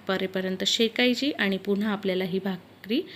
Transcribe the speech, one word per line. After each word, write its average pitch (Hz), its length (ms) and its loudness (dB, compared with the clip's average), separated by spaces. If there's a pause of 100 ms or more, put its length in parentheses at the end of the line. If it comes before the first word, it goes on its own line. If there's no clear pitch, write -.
पडेपर्यंत 185 560 -2
शेकायची 247 680 2
आणि 196 260 0
पुन्हा 202 340 0
आपल्याला 190 320 0
ही 185 160 0
भाकरी 190 640 -4 (140)